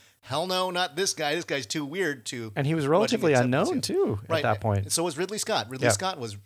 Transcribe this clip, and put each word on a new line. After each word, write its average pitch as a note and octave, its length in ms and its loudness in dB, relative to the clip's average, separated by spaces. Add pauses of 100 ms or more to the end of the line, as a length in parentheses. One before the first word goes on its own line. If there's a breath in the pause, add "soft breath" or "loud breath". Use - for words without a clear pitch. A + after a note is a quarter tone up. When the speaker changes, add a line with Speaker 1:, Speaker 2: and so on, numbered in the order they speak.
(220 loud breath)
Speaker 1:
"Hell D3+ 240 -2
no, F#3 240 0
not F3+ 260 -2
this F#3+ 180 0
guy. D3+ 200 0
This E3+ 100 -4
guy's C#3 220 -2
too D3+ 200 -4
weird." C#3+ 400 -2
To A2+ 300 -8
Speaker 2:
And C3 100 0
he D#3 80 2
was D#3 100 0
Speaker 1:
what C3+ 40 0
he - 40 4
Speaker 2:
relatively G3 400 4
Speaker 1:
accepted B2 140 6
Speaker 2:
unknown, F#3+ 340 2
Speaker 1:
to. - 140 -4
Speaker 2:
too, B3+ 300 2
at - 60 -6
Speaker 1:
Right, D#3+ 120 2
Speaker 2:
that A2 180 2
point. G2+ 240 2
Speaker 1:
and G2+ 80 -6
so E3 120 0
was E3+ 120 -2
Ridley F#3+ 220 -4
Scott. C3 320 -2
Ridley B2+ 160 -2
Speaker 2:
Yeah. A#2 60 6
Speaker 1:
Scott F3+ 260 -2
was A2+ 280 -8